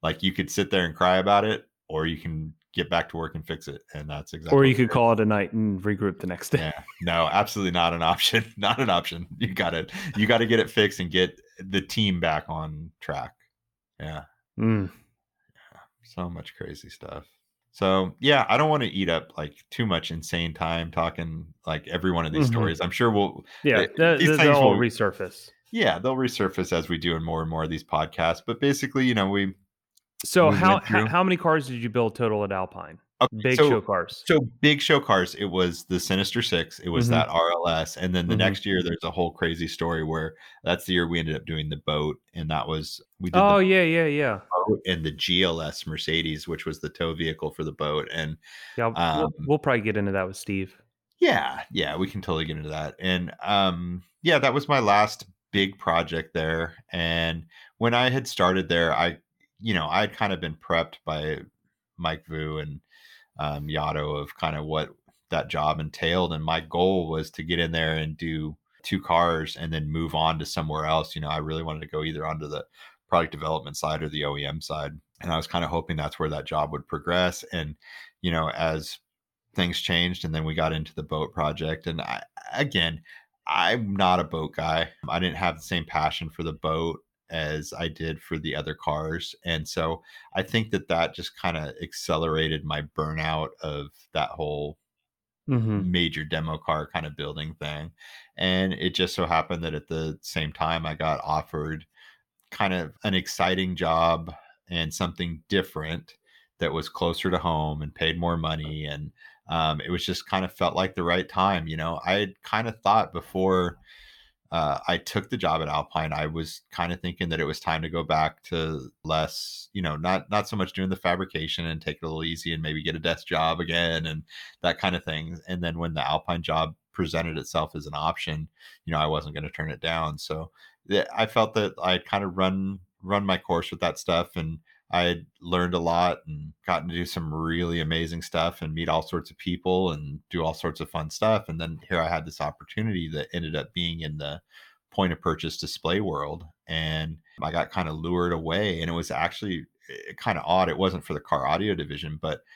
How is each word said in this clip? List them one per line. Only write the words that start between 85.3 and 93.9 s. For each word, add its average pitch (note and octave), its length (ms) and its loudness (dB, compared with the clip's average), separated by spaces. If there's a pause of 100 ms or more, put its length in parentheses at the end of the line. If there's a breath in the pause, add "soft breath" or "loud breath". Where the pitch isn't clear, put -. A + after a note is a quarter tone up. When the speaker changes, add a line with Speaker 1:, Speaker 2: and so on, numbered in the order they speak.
Speaker 1:
have E2+ 200 0
the D#2 60 -16
same E2+ 220 -2
passion D#2 460 -2
for - 140 -10
the D#2+ 80 -4
boat D#2+ 480 -2 (300)
as D#2 420 -4
I E2+ 160 -4
did D#2+ 340 -6
for E2 160 -6
the D#2 180 -6
other D2+ 180 -6
cars. D#2 600 -4 (100)
And D#2+ 240 -4
so E2 340 -2 (320 loud breath)
I F#2+ 80 0
think A2 300 0
that - 160 -2
that E2 260 0
just - 260 -12
kinda D#2+ 420 -4
accelerated D#2+ 840 -2
my D2+ 180 -4
burnout D#2 680 -2 (120)
of D2 280 -6 (220)